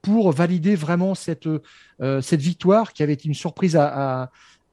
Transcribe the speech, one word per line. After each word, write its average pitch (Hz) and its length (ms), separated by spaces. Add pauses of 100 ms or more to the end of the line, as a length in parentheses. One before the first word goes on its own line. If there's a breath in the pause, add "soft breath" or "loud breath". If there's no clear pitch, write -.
pour 202 320
valider 175 440
vraiment 175 380
cette, - 340 (520 soft breath)
euh, 135 220
cette 151 180
victoire 185 520
qui - 100
avait 147 100
été 143 160
une 147 60
surprise 170 420
à, 139 460
à, 131 80 (420 soft breath)